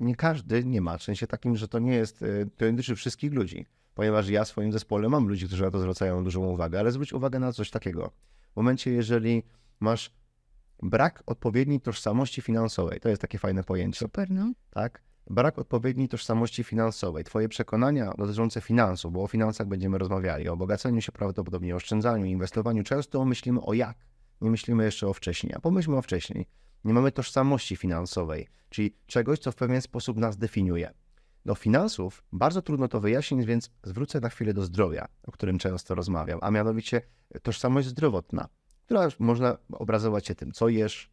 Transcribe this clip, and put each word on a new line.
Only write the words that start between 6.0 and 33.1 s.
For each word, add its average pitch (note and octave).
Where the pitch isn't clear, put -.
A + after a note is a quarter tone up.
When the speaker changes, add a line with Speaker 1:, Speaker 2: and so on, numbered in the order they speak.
Speaker 1:
dużą F#2
uwagę, F2+
ale A2+
zwróć C#3
uwagę C3
na B2+
coś G#2+
takiego. F2
W -
momencie, B2+
jeżeli A#2
masz A2
brak A#2
odpowiedniej B2+
tożsamości B2
finansowej, A2+
to -
jest G#2
takie -
fajne F#2+
pojęcie. F#2
Speaker 2:
Super, G3+
no. G3
Speaker 1:
Tak? A2+
Brak B2
odpowiedniej B2+
tożsamości A#2
finansowej, A2
twoje A2
przekonania A2+
dotyczące G#2+
finansów, G2
bo F#2
o G2+
finansach A2
będziemy F#2+
rozmawiali, F#2
o E2+
bogaceniu G#2
się -
prawdopodobnie, F2+
o -
oszczędzaniu, G#2+
inwestowaniu. G2+
Często C#3
myślimy B2
o G2+
jak, A#2+
nie A2
myślimy A2+
jeszcze G#2
o G2
wcześniej, -
a -
pomyślmy E3
o C3
wcześniej. -
Nie A2
mamy C3
tożsamości C3+
finansowej, E2+
czyli G#2
czegoś, C3
co B2+
w -
pewien B2+
sposób B2
nas A2
definiuje. F#2
Do G#2
finansów A2
bardzo D#3+
trudno C3+
to A2
wyjaśnić, B2